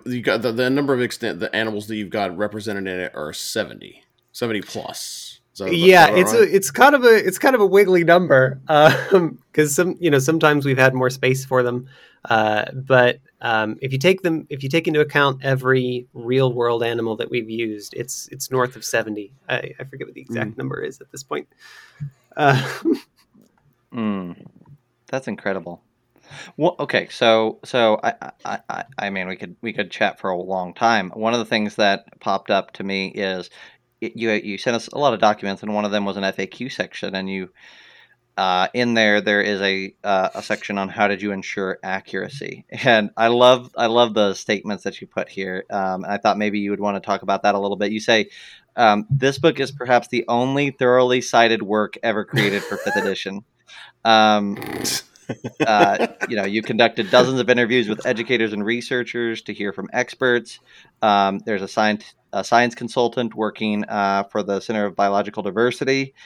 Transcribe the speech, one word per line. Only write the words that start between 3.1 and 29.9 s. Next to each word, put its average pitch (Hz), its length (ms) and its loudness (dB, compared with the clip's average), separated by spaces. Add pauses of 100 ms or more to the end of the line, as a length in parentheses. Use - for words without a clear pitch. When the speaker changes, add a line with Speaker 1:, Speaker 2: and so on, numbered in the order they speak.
Speaker 1:
are 76 200 -8
seventy, 57 680 -8 (300)
seventy 110 300 -4
plus. - 760 -12 (120)
Is - 60 -20
that, 196 100 -4
is 170 120 0
Speaker 2:
Yeah, 180 260 10
Speaker 1:
that - 120 4
Speaker 2:
it's 190 140 4
Speaker 1:
right? 233 160 6
Speaker 2:
a, 156 80 -2
it's 190 140 2
kind 277 240 6
of 254 100 2
a, 233 100 10
it's 190 240 0
kind 269 160 4
of 233 60 2
a 202 60 4
wiggly 185 380 6
number, 165 600 4
<laughs> - 40 -20
um, 156 680 4 (140)
'cause 151 220 2
some, 180 260 0
you 170 100 2
know, 139 80 6
sometimes 147 460 2
we've 135 140 0
had 131 160 6
more 127 160 0
space 131 340 -2
for 127 180 2
them. 123 260 -4 (360)
Uh, 107 480 2
but, 127 460 4 (240)
um, 110 380 -2
if 135 120 -6
you 135 60 -2
take 185 240 2
them, 160 280 -2
if 135 120 -10
you 135 60 -6
take - 200 0
into 151 120 2
account 143 440 2
every 127 680 0
real 127 380 0
world 117 300 0
animal 117 340 -2
that 117 140 -6
we've 117 200 -4
used, 107 440 -8
it's, - 380 -10
it's - 180 -12
north 127 260 -2
of 110 80 -20
seventy. 107 480 -6 (160)
I, - 300 -6
I 135 60 -12
forget 135 220 -14
what - 80 -20
the 135 80 -18
exact 117 300 -8
Speaker 3:
Mm. 113 60 -16
Speaker 2:
number 135 220 -8
is - 200 -10
at - 120 -20
this 139 120 -16
point. 147 240 -10 (880)
Uh, 139 260 4 (220)
<laughs> - 1080 -8
Speaker 4:
Mm. 98 440 -6 (720)
That's 131 180 -8
incredible. 95 560 -8 (760)
Well, 175 240 0
okay, 123 300 -2
so, 113 540 2
so 113 380 2
I, - 300 -6 (120)
I, 104 140 -8 (100)
I, - 160 -8 (140)
I 101 120 -6
mean, 95 180 -6
we 92 80 -10
could, 90 240 -16
we 113 120 -8
could 95 180 -6